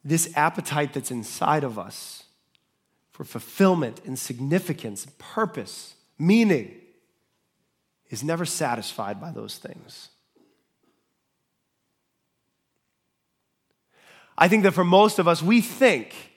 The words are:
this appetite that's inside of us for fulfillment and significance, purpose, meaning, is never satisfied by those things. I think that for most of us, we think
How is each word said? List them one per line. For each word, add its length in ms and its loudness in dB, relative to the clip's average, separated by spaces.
this 300 0
appetite 560 -2
that's 180 -8
inside 540 -2
of 120 -8
us 460 -14
for 140 -14
fulfillment 800 0
and 120 -8
significance, 880 -4
purpose, 800 -8
meaning, 560 2
is 140 -10
never 220 -2
satisfied 760 -6
by 120 -14
those 260 -14
things. 500 -20
I 100 6
think 160 4
that 80 6
for 140 2
most 340 6
of 80 2
us, 160 2
we 160 4
think 560 0